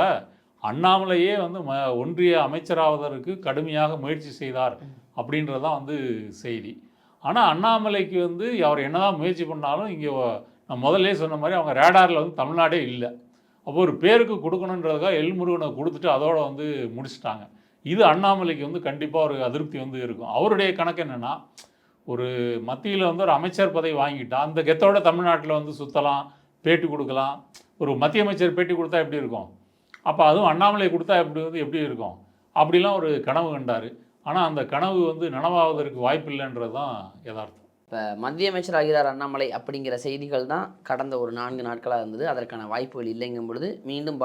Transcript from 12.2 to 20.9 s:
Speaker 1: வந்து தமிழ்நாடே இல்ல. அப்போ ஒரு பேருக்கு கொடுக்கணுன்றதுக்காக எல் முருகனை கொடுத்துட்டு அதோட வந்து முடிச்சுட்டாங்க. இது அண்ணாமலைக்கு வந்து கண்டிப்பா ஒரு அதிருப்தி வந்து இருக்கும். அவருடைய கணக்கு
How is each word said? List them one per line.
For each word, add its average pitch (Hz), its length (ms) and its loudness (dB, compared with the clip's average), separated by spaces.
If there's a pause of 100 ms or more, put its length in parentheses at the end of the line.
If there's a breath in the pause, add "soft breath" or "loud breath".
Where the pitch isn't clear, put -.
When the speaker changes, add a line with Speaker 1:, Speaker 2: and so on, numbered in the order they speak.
Speaker 1:
வந்து 165 200 -4
தமிழ்நாடே 160 380 2 (120)
இல்ல. 123 120 -6 (600 soft breath)
அப்போ 143 200 -4
ஒரு 156 160 2
பேருக்கு 220 340 6 (100)
கொடுக்கணுன்றதுக்காக 175 760 0
எல் 175 160 -2
முருகனை 175 300 -2 (100)
கொடுத்துட்டு 160 380 -2
அதோட 156 220 2 (100)
வந்து 139 180 -8 (300)
முடிச்சுட்டாங்க. 117 500 -10 (460 soft breath)
இது 208 100 4 (100)
அண்ணாமலைக்கு 180 540 2
வந்து 165 200 -6
கண்டிப்பா 147 400 -4
ஒரு 143 100 -2 (120)
அதிருப்தி 151 300 -6
வந்து 131 280 -10
இருக்கும். 117 300 -8
அவருடைய 190 420 2
கணக்கு 170 260 -2